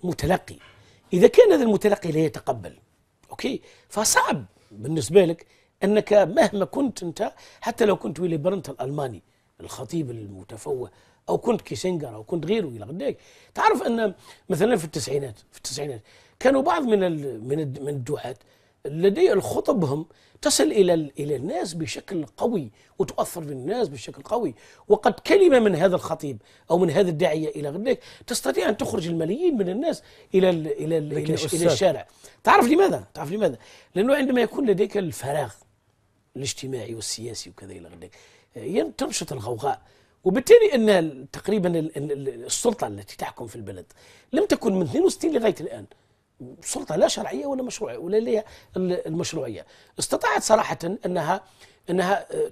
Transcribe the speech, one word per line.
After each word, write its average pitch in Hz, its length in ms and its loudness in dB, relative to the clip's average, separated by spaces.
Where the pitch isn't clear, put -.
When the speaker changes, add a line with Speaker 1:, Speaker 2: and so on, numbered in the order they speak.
Speaker 1:
متلقي. 175 520 -2
إذا 185 140 8
كان 427 240 8
هذا 285 120 4
المتلقي 202 480 0
لا 151 80 0
يتقبل، 123 540 -4
أوكي، - 300 -6
فصعب 208 560 0
بالنسبة 151 540 2
لك 165 200 -4
أنك 208 300 2
مهما 202 520 2
كنت - 380 -4
أنت، 185 280 -6
حتى 226 240 0
لو 190 100 4
كنت 151 240 -8
ويلي 170 180 -2
برنت 170 320 -4
الألماني، 135 540 -8
الخطيب 135 500 -8
المتفوه 107 800 -10
أو 175 80 2
كنت - 240 0
كيسنجر 147 540 -6
أو 110 80 -14
كنت 165 220 -4
غيره 202 220 0
إلى 113 180 -12
غداك. 196 320 -8
تعرف 427 300 2
أن 226 300 0
مثلًا 220 260 2
في 165 100 -2
التسعينات، 135 540 -6
في - 60 -20
التسعينات 110 440 -8
كانوا 269 220 4
بعض 330 220 0
من 214 200 4
ال-، 143 400 -4
من 139 160 -2
الد-، 139 220 -6
من 139 80 -6
الدعاة 135 460 -6
لدي 196 480 2
الخطبهم 175 720 0
تصل - 220 2
إلى 202 300 4
ال-، 156 260 0
إلى 143 160 -2
الناس 170 380 -6
بشكل 160 520 -6
قوي 202 460 -4
وتؤثر - 440 -4
في 147 80 -10
الناس 170 360 -4
بشكل 139 340 -14
قوي، 220 340 -4
وقد 208 260 4
كلمة 339 460 6
من 208 160 6
هذا 180 200 4
الخطيب 147 460 -6
أو 170 60 6
من 180 140 4
هذا 180 180 2
الداعية 156 400 0
إلى 147 200 -6
غداك 208 300 -2
تستطيع 269 420 -2
أن 208 80 0
تخرج 196 300 -4
الملايين 208 500 0
من 185 120 0
الناس 262 340 -4
إلى 185 140 6
ال-، 160 180 0
إلى 151 300 -2
ال-، 151 120 -2
Speaker 2:
لكن 147 140 -4
Speaker 1:
إلى 156 100 -2
الش-، 156 120 -2
إلى 156 100 -2
Speaker 2:
أستاذ 165 100 0
Speaker 1:
الشارع. 165 420 2
تعرف 269 240 6
لماذا؟ 294 360 4
تعرف 147 180 -10
لماذا؟ 185 260 0
لأنه 247 200 2
عندما 262 260 2
يكون 233 280 0
لديك 202 280 0
الفراغ 143 540 -4
الاجتماعي 127 600 -8
والسياسي 110 540 -10
وكذا - 220 -20
إلى 85 160 -16
غداك، 87 240 -20
ين-، 269 400 -2
تنشط 254 360 -6
الغوغاء، 120 500 -4
وبالتالي 302 520 8
أن 220 140 4
ال-، 156 420 2
تقريبًا 180 480 0
ال-، 156 180 -4
ال-، 147 140 -6
ال-، 135 340 -6
السلطة 208 420 -2
التي 104 300 -14
تحكم 131 300 -10
في 104 80 -16
البلد 98 300 -14
لم 359 120 2
تكن 226 300 0
من 185 60 2
اثنين 277 220 0
وستين 330 300 0
لغاية 226 280 0
الآن 104 240 -10
سلطة - 340 -8
لا 247 120 4
شرعية - 380 -6
ولا 269 180 -4
مشروعية 156 340 -10
ولا 185 200 -4
لها 226 260 0
ال-، 180 300 -2
المشروعية. 139 580 -6
استطاعت - 440 0
صراحة 220 340 2
أنها، 180 360 -2
أنها، 180 420 0
آه، 156 200 -4